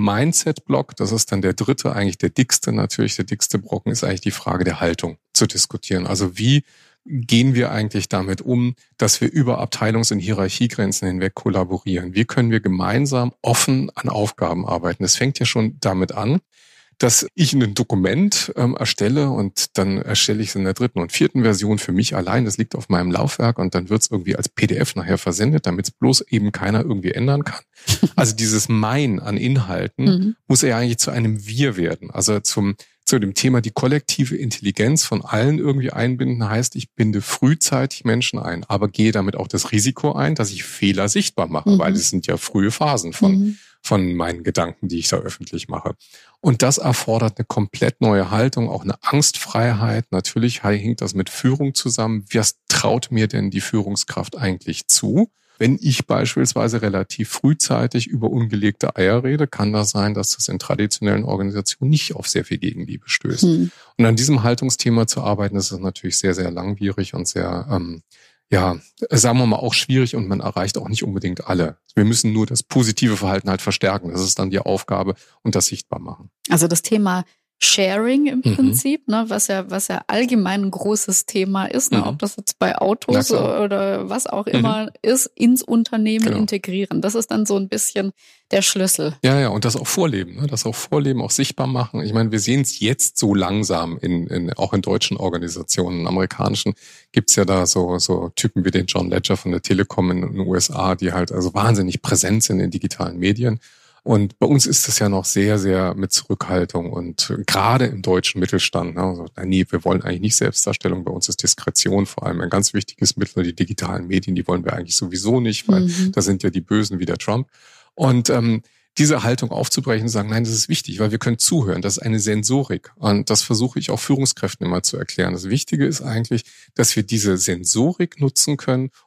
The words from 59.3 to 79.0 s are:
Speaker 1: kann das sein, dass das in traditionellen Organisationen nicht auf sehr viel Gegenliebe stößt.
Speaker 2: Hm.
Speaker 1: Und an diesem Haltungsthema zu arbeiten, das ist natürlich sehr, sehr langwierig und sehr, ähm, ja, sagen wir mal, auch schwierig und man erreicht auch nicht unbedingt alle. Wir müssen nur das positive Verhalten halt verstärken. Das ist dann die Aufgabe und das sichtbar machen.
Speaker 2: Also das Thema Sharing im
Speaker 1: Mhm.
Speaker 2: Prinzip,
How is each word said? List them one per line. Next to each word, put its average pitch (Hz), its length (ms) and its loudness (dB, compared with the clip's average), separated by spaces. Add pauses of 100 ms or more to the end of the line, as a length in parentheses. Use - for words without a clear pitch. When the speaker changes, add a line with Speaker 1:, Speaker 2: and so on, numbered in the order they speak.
Speaker 1:
kann 107 280 -2
das 104 160 0
sein, 104 240 0
dass 104 160 -2
das - 180 -4
in 92 100 -4
traditionellen 104 640 0
Organisationen 98 680 -2
nicht - 260 0
auf - 100 -12
sehr - 200 -2
viel - 100 -4
Gegenliebe - 540 -6
stößt. - 320 0
Speaker 2:
Hm. 175 280 4 (280)
Speaker 1:
Und 117 80 6
an 113 100 6
diesem 131 260 2
Haltungsthema 117 640 2
zu - 140 -2
arbeiten, 101 360 0
das 95 160 -2
ist 90 80 -8
natürlich 92 360 -4
sehr, 95 160 2
sehr 90 180 -2
langwierig 95 640 -4
und 90 160 -6
sehr, 90 420 -4
ähm, 85 320 -4 (480)
ja, 92 280 2 (320)
sagen 123 280 4
wir 123 80 4
mal, 110 100 4
auch 120 180 -2
schwierig 131 420 2
und 104 120 -2
man 98 120 -2
erreicht - 360 -4
auch - 120 -6
nicht 107 140 -2
unbedingt 92 460 -4
alle. 87 300 0 (160)
Wir 104 100 4
müssen 113 280 2
nur 110 140 2
das 123 160 -2
positive 113 540 2
Verhalten 98 320 0
halt 95 140 0
verstärken. 98 480 0
Das 90 100 -4
ist 95 180 0
dann 95 120 -2
die 95 80 0
Aufgabe 95 560 -2 (280)
und 107 120 0
das 90 120 2
sichtbar - 320 -8
machen. - 320 -16 (200)
Speaker 2:
Also 170 180 4
das 165 140 0
Thema 190 420 0 (360)
Sharing 220 640 2
im 254 180 -2
Speaker 1:
Mhm. 214 120 2
Speaker 2:
Prinzip, 269 520 2